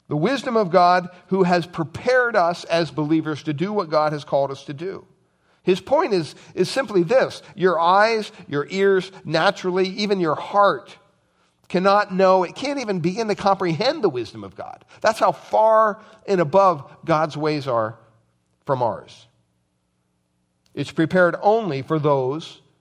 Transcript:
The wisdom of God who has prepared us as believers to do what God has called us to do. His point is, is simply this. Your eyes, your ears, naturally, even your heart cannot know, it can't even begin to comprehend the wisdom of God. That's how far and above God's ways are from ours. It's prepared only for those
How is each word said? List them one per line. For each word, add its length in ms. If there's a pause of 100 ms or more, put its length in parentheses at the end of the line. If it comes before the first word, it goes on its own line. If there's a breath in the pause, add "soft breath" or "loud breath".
The 80
wisdom 400
of 140
God 360 (200 loud breath)
who 160
has 220
prepared 720
us 300
as 260
believers 520
to 100
do 180
what 180
God 220
has 140
called 260
us 140
to 80
do. 340 (560)
His 160
point 340
is, 220 (200 loud breath)
is 140
simply 340
this. 400 (120)
Your 240
eyes, 520 (160 loud breath)
your 220
ears, 420 (120 loud breath)
naturally, 640
even 320
your 160
heart 600 (720)
cannot 440
know, 320
it 120
can't 240
even 200
begin 280
to 80
comprehend 680
the 60
wisdom 340
of 120
God. 280 (180 loud breath)
That's 180
how 120
far 720 (240 loud breath)
and 160
above 500 (140 loud breath)
God's 320
ways 300
are 320 (640)
from 160
ours. 460 (1500)
It's 180
prepared 500
only 400
for 180
those 600 (200)